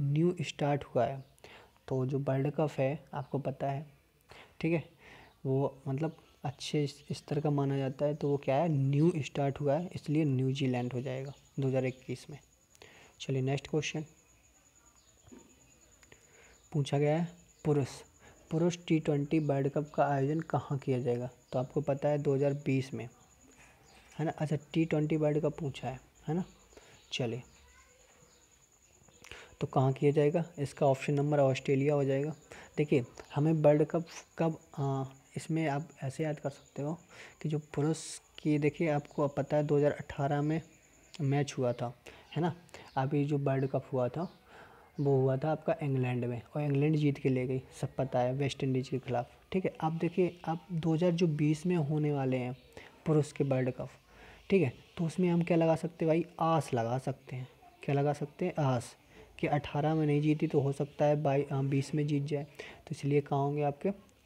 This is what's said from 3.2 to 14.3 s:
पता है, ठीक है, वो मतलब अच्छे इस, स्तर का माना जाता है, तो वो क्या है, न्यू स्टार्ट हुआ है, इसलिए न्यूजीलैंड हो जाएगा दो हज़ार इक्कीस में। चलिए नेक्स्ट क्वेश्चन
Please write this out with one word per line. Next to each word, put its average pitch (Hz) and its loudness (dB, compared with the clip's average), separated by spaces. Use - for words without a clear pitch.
पता 147 -4
है, 143 -6
ठीक 165 0
है, 160 0
वो 135 0
मतलब 151 -2
अच्छे 147 -2
इस, 139 -4
स्तर - -6
का 151 0
माना 139 2
जाता 139 -2
है, 147 0
तो 147 -2
वो 139 2
क्या 135 0
है, 160 4
न्यू 143 4
स्टार्ट 139 -2
हुआ 143 2
है, 170 -2
इसलिए 156 0
न्यूजीलैंड 131 0
हो 123 -4
जाएगा 135 -8
दो 135 0
हज़ार 131 0
इक्कीस 127 -8
में। 147 -16
चलिए 131 -2
नेक्स्ट 135 -2
क्वेश्चन 156 -4